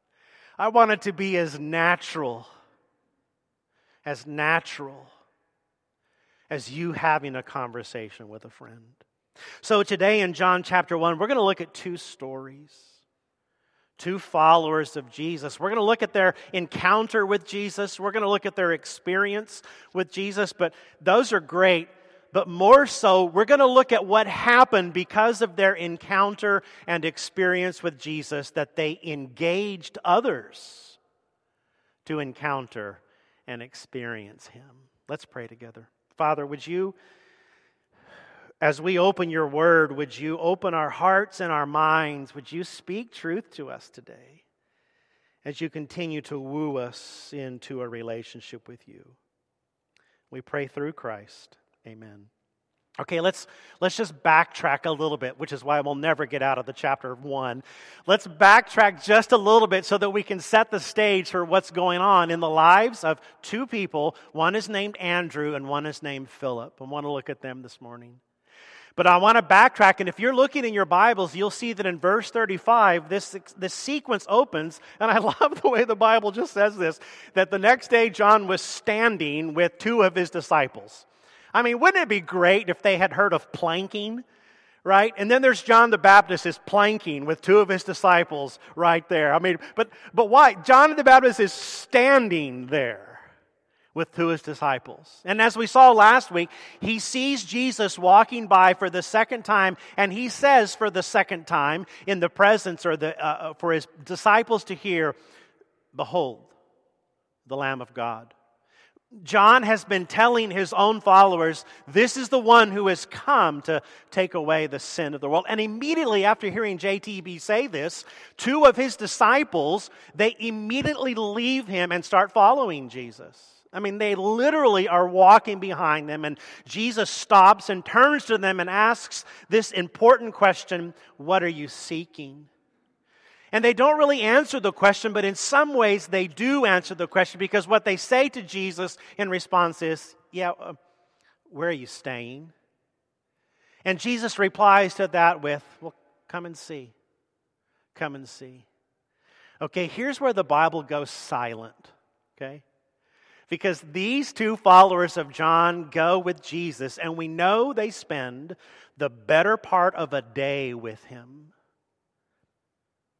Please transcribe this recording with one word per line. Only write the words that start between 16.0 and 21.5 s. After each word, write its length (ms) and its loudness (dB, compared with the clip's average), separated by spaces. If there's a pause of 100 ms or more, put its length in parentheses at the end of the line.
at 100 -4
their 220 2 (180)
encounter 720 -2
with 200 -4
Jesus. 540 -10
We're 120 -8
gonna 180 -4
look 160 -2
at 100 -10
their 160 -2
experience 920 -6 (300)
with 180 -6
Jesus, 420 -6
but 200 -4 (280)
those 320 2
are 60 2
great. 500 0 (440)